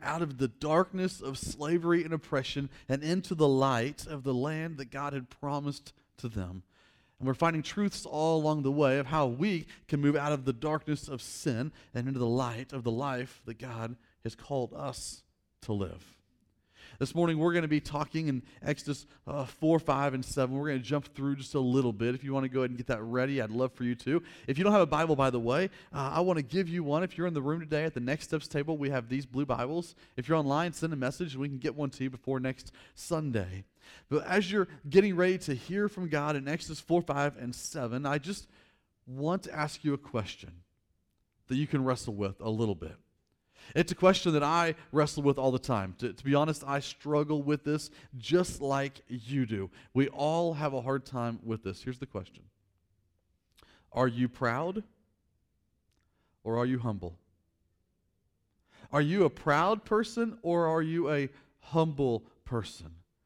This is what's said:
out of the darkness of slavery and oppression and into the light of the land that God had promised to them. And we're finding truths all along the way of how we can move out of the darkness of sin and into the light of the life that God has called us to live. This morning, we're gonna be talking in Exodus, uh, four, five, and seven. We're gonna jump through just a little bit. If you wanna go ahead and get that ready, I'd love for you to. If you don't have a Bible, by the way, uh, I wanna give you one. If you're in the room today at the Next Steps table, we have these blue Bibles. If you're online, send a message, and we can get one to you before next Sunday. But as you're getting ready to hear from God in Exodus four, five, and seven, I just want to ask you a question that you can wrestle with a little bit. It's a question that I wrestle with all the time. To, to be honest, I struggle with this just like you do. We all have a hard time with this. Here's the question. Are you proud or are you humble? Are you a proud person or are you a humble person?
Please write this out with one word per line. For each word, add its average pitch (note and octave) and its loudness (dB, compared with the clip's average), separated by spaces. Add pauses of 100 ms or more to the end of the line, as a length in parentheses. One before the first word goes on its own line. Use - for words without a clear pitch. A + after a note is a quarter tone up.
out D#3+ -2
of C#3+ -4
the C3 2
darkness F3 0
of C3 -6
slavery E3+ 0
and D#3+ -8
oppression C#3+ -4 (200)
and C#3 -2
into F3+ -2
the D#3 6
light C3+ 2
of D3 -8
the C3+ 0
land D#3 -2
that B2+ -12
God C#3 -6
had C3 -6
promised C#3+ -6 (240)
to B2+ -6
them. F#2 -6 (560)
And B2+ -4
we're C3 0
finding E3 2
truths - -4
all D#3+ 2
along D3+ 2
the C3+ 0
way C#3+ 4
of C3+ -4
how D3+ 2
we D#3+ 0 (220)
can D3 0
move C#3+ 6
out D3 0
of C#3 0
the C3+ 2
darkness D3+ -4
of C3+ -8
sin C3 -4 (200)
and B2 -4
into C3+ -2
the A#2+ 2
light A#2+ -2
of C3 -6
the A#2 0
life B2+ -4
that A#2 -12
God A#2 -8 (260)
has A2+ -8
called C3 -4
us - -10 (380)
to - -6
live. F2+ -6 (840)
This C3+ -2
morning, E3 2
we're E3+ 4
gonna E3+ 2
be D3+ 2
talking D3+ -4
in C3 -2 (200)
Exodus, D3 -4 (200)
uh, C#3+ -4
four, D#3+ 4
five, C#3+ 0
and B2+ -4
seven. C3 0
We're C#3+ -2
gonna C#3 0
jump C3+ -2
through C#3 -2
just C3+ -8
a C#3+ 2
little B2+ 4
bit. A2+ 0
If C3 -8
you C3+ -6
wanna C3+ 0
go B2+ -2
ahead B2+ 0
and B2 -8
get A#2+ -8
that A2 -2
ready, B2+ 0
I'd G#2+ -2
love B2 0
for - -10
you B2 0
to. D#3 0 (240)
If C3 0
you F3 4
don't G#3 6
have G3+ 8
a E3 6
Bible, D#3 4
by C3+ 6
the B2 2
way, C3 2 (220)
uh, C#3 -4
I D#3 4
wanna F3 4
give E3+ 0
you E3+ -2
one. D3 2
If F3+ -4
you're E3+ 0
in E3+ -2
the D3 -2
room D3+ 0
today D#3 0
at D#3+ -2
the B2 -4
Next C3 -2
Steps D#3 -2
table, D3+ -2
we C#3+ -2
have B2 -2
these C3 -2
blue B2 -2
Bibles. C3+ -2 (200)
If B2 -4
you're D#3+ 4
online, D3+ 2
send E3 -4
a D3+ -2
message, C3+ -4
and C3 -6
we C#3+ -4
can C#3 -6
get C#3 -4
one D3 -2
to - -6
you C3+ -2
before C3 -4
next C3 -6 (220)
Sunday. A2 -4 (460)
But D3 0
as F3+ 2
you're G3 2 (220)
getting F#3+ 6
ready F#3 4
to D3+ -4
hear G3 -2
from F#3 -6
God D3 0
in C3+ -6
Exodus D#3 -6
four, F3 2
five, C#3+ 0
and B2 -6
seven, B2+ -4
I D3 0
just E3 -10 (580)
want D3+ -2
to - -12
ask D3+ -4
you D3 2
a C#3 0
question - -8 (920)
that B2+ -2
you D3 2
can C#3 0
wrestle B2 -2
with G2+ -4
a A2+ -2
little A2 2
bit. D#2+ -12 (800)
It's - 2
a F3 -4
question F#3 6
that D3 4
I E3 2 (180)
wrestle D3 2
with C#3+ 6
all C3 2
the B2+ 2
time. G2 -2
To, A#2 -4
to - -16
be C#3 2
honest, D3 2
I C#3 -2
struggle D3 -2
with C#3+ 0
this D3 -2 (280)
just F3 2
like C#3 -2
you B2 -2
do. G2 -2 (240)
We C3+ 4
all E3 0
have D3 -2
a B2+ -2
hard C3+ -2
time A#2 -4
with A2+ -4
this. F#2+ -6
Here's B2 -8
the C3+ -10
question. - -12 (1500)
Are B2+ 2
you A#2+ 2
proud D3+ -2 (1600)
or A2+ 0
are A#2+ 2
you B2+ 2
humble? F#2+ -4 (1700)
Are C#3+ 4
you F3 6
a D3 6
proud F3 2
person A3+ 0
or E3+ 2
are D#3+ 2
you D#3+ 0
a C#3+ 2 (300)
humble C#3+ 2 (200)
person? F#2 -6 (360)